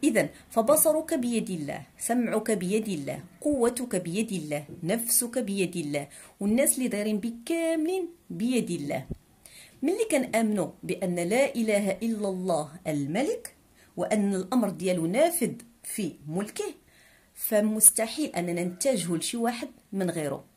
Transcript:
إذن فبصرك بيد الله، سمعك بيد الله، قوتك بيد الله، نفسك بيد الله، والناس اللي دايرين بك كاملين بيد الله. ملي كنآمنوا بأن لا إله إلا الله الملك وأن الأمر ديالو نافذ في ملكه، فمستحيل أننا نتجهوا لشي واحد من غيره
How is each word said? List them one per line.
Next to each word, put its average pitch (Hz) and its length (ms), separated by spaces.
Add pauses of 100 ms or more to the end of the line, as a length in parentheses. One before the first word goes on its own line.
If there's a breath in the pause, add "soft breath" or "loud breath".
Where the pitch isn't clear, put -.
إذن 214 260 (200 loud breath)
فبصرك 302 640
بيد 240 360
الله، 151 340 (140)
سمعك 226 540
بيد 208 360
الله، 143 360 (180)
قوتك 247 540
بيد 190 360
الله، 151 340 (180)
نفسك 233 560
بيد 196 360
الله، 147 320 (320 loud breath)
والناس 233 380
اللي 254 100
دايرين 208 320
بك 226 140 (120)
كاملين 330 640 (200)
بيد 214 420
الله. 143 340 (760 loud breath)
ملي 392 300
كنآمنوا 220 600 (120)
بأن 175 320
لا 208 400
إله 208 360
إلا 208 380
الله 180 580
الملك 175 680 (420 soft breath)
وأن 202 380
الأمر 190 340
ديالو 175 360
نافذ 233 480 (300)
في 180 300 (140)
ملكه، 208 460 (600 soft breath)
فمستحيل 220 960
أننا 175 340
نتجهوا 180 540
لشي 202 200
واحد 233 300 (260)
من 185 160
غيره 151 360 (120)